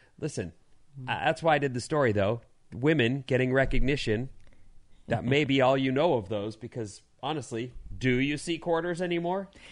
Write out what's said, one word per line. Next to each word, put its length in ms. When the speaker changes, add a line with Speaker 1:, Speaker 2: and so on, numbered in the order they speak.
Speaker 1:
Listen, 340
Speaker 2:
Mm. 80
Speaker 1:
uh, 160
that's 180
why 120
I 40
did 160
the 60
story, 320
though. 280
Women 540
getting 260
recognition. 760
That 140
Speaker 2:
Mm-hmm. 100
Speaker 1:
may 140
be 160
all 160
you 160
know 220
of 140
those, 280
because, 460
honestly, 500
do 200
you 200
see 220
quarters 440
anymore? 460